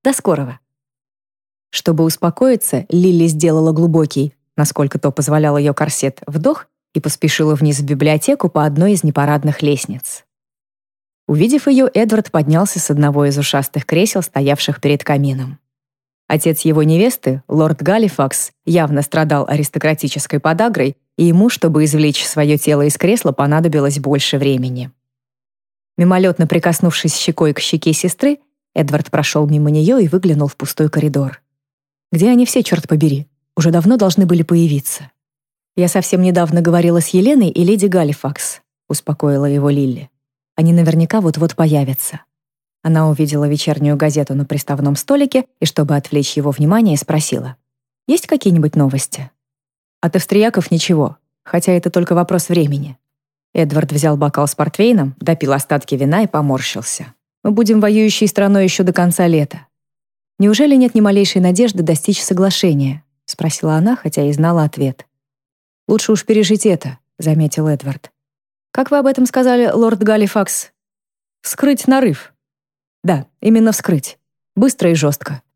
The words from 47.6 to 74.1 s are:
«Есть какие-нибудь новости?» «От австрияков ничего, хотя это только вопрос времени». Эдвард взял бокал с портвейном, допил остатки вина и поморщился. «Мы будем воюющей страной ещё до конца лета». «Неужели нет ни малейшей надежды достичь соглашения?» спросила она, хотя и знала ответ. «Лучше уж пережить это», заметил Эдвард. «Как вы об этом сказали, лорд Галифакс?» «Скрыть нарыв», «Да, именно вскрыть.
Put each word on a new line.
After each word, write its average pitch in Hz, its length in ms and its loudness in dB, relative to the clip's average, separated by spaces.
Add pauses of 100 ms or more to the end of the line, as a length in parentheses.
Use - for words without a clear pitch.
«Есть 320 180 0
какие-нибудь 170 480 0
новости?» 135 560 -2 (720)
«От 170 160 -2
австрияков 202 560 0
ничего, 160 440 0 (280)
хотя 175 280 -2
это 175 180 0
только 175 260 0
вопрос 175 320 0
времени». 143 500 -2 (560)
Эдвард 151 380 0
взял 147 240 0
бокал 147 320 -2
с - 80 -10
портвейном, 160 640 0
допил 156 320 -2
остатки 143 420 -4
вина 143 280 0
и 208 40 0
поморщился. 135 880 -4 (300)
«Мы 214 80 0
будем 214 260 2
воюющей 214 480 2
страной 196 380 2
ещё 185 180 0
до 180 100 0
конца 175 360 2
лета». 156 400 -2 (720)
«Неужели 214 340 4
нет 254 220 4
ни 220 40 4
малейшей 202 400 2
надежды 180 440 2
достичь 165 360 0
соглашения?» 165 840 0 (220)
спросила 156 480 -4
она, 190 200 2
хотя 147 300 -4
и 143 80 0
знала 160 320 2
ответ. 143 420 -6 (800)
«Лучше 214 240 0
уж 208 140 0
пережить 214 420 2
это», 170 320 -2 (220)
заметил 156 480 0
Эдвард. 139 420 -6 (600)
«Как 262 180 -4
вы 294 80 2
об 269 80 2
этом 262 180 0
сказали, 247 480 2
лорд 226 300 2
Галифакс?» 208 680 0 (720)
«Скрыть - 440 -2
нарыв», 254 460 0 (720)
«Да, 160 240 -2 (140)
именно 220 320 2
вскрыть. - 460 -4 (360)